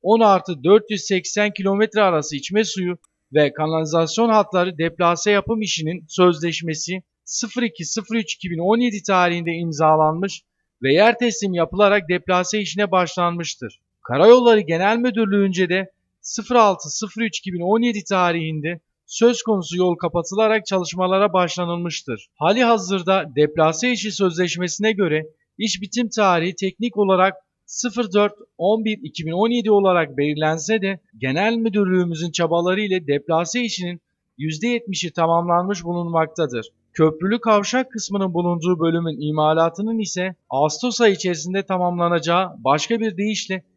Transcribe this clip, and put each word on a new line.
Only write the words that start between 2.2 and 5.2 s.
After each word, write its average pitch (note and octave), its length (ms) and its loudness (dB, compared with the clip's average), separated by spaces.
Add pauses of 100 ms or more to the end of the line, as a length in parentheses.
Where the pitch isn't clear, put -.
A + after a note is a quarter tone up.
içme G3 280 -2
suyu F3+ 340 -4 (360)
ve D3 180 4
kanalizasyon D#3+ 760 0
hatları F#3 500 2
deplase E3+ 520 0